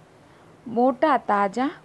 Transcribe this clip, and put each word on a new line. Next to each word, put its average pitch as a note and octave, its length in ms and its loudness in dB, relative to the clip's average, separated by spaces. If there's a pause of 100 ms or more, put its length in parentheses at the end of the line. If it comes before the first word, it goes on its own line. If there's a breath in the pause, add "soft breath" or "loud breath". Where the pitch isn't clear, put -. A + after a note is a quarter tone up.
(680 loud breath)
मोटा B3+ 500 2
ताजा G#3 540 -2 (140)